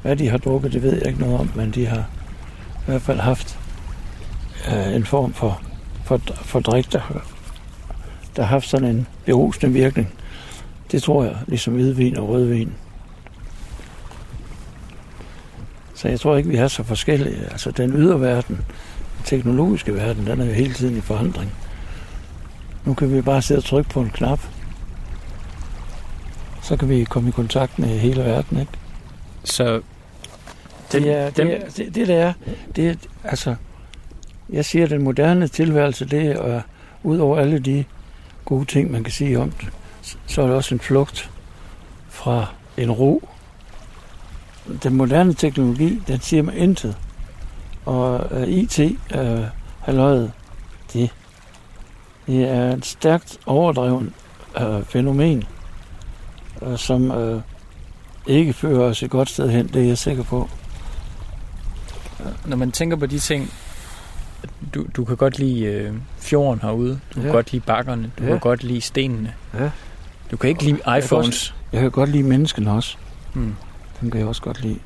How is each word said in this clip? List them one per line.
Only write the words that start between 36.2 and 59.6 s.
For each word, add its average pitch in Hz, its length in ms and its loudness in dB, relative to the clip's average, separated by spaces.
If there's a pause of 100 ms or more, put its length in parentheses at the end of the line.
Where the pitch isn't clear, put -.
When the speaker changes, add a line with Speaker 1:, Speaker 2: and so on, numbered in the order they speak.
Speaker 1:
er, 120 340 0 (420)
ud 160 140 2
over 151 220 6
alle 147 200 4
de 135 240 2 (640)
gode 139 200 0
ting, 139 260 2
man 117 120 -2
kan 110 100 -4
sige 135 260 2
om 135 120 0
det, - 180 -8 (340)
s-, - 140 -12 (100)
så - 140 0
er 135 60 6
det 127 80 4
også 131 200 0
en 117 40 0
flugt - 500 2 (800)
fra 120 360 0 (320)
en 120 140 0
ro. 135 380 4 (1500)
Den 131 120 4
moderne 143 380 6
teknologi, 143 760 2
den 131 140 0
siger 156 220 4
mig 165 140 -2
intet. 170 400 2 (880)
Og, 127 460 0
øh, 131 160 -2
I 185 180 4
T, - 140 -2
øh, 131 600 2 (400)
halløjet, 131 520 4 (600)
det, 120 160 2 (1160)
det 131 220 4
er 123 240 2
et 127 120 -4
stærkt - 600 2
overdreven, 127 680 4 (480)
øh, 107 220 0
fænomen, 139 600 2 (1160)
øh, 123 160 -4
som, 127 340 4
øh, 113 300 0 (880)
ikke 143 260 6
fører 147 260 4 (100)
os 110 140 0
et 127 60 -4
godt 131 200 2
sted 139 200 0
hen, 117 180 4